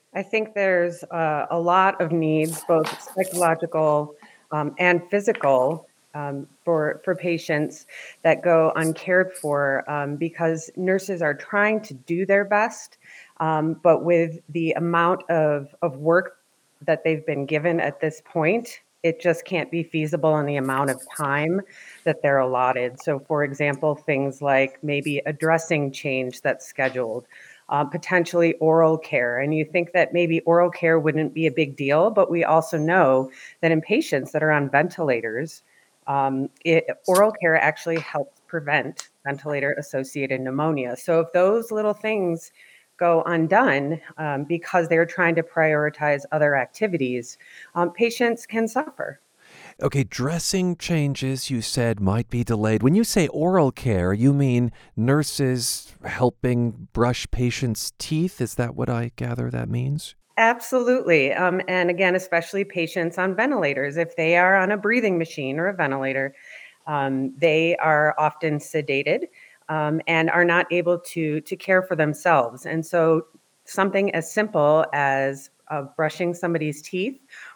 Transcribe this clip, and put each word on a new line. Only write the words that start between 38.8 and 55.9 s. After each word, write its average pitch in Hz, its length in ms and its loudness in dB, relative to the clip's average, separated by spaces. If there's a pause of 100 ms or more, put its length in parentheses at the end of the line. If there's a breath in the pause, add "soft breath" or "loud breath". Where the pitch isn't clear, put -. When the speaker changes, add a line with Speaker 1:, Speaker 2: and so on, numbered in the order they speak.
Speaker 1:
ventilator-associated 139 1160 -4
pneumonia. 131 560 -2
So 165 240 0
if 165 120 -4
those 208 380 2
little 214 240 -2
things 196 560 -4 (460 soft breath)
go 170 260 2
undone, 160 760 2 (180 loud breath)
um, 147 240 -4
because 165 460 -2
they're 165 180 4
trying 170 300 0
to 165 80 0
prioritize 151 800 0 (100)
other 147 240 2
activities, 131 800 -4 (380 loud breath)
um, 175 160 0
patients 233 540 -2
can 226 200 -2
suffer. - 540 -6 (640 loud breath)
Speaker 2:
Okay, 139 220 0
dressing 170 720 -2
changes, 139 720 -2
you 120 120 -2
said, 113 380 0
might 101 280 0
be 120 160 -2
delayed. 110 380 2
When 147 120 6
you 220 80 4
say 190 260 2
oral 160 440 4
care, 95 400 0
you 120 200 4
mean 123 400 2 (240 soft breath)
nurses 127 960 0 (100)